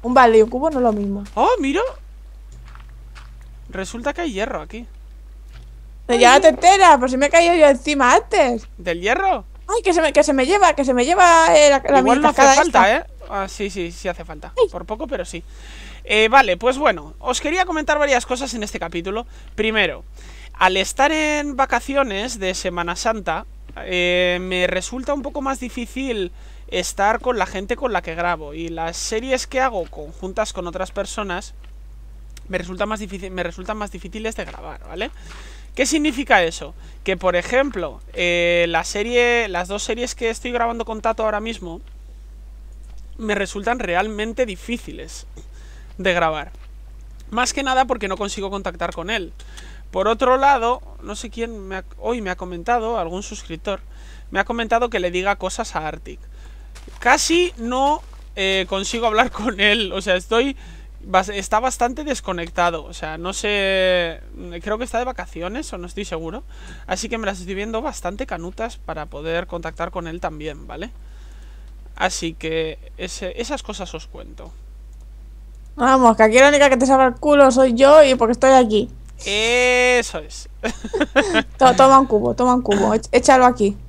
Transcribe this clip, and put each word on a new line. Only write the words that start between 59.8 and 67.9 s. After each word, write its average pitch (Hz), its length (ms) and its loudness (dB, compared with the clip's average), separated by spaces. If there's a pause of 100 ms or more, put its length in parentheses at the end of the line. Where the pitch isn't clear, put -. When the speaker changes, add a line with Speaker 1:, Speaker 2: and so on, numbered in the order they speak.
Speaker 2:
o 190 80 -6
sea, 180 160 0
estoy 240 400 -2 (460)
bas-, 190 320 0
está 202 240 -2
bastante 254 460 -2
desconectado, 175 800 -4
o 165 100 -16
sea, 160 240 -10
no 175 140 -8
sé... 190 880 0 (420)
Creo 214 160 -4
que 240 60 -6
está 233 140 -4
de 247 60 -2
vacaciones 226 680 -10
o 196 60 -12
no 175 80 -12
estoy 196 180 -10
seguro, 165 400 -10 (420)
así 190 220 -6
que 226 100 -6
me 208 80 -6
las 190 140 -6
estoy 180 140 -10
viendo 220 280 -6
bastante 247 440 -8